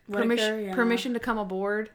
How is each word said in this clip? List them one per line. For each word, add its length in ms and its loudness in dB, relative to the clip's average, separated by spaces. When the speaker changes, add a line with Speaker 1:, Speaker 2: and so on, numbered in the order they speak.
Speaker 1:
Whitaker, 160 0
Speaker 2:
"Permission, 420 2
Speaker 1:
yeah. 100 -6
Speaker 2:
permission 400 2
to 60 -2
come 180 -2
aboard?" 560 -2